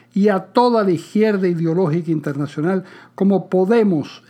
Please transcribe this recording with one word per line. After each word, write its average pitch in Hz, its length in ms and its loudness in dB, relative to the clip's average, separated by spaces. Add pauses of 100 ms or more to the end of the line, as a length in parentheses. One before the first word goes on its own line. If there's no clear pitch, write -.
(140)
y 202 140 2
a 190 100 2
toda 233 460 0
la 190 80 2
izquierda 202 560 0
ideológica 165 640 -2
internacional, 151 720 -4 (300)
como 196 360 0
Podemos 185 800 0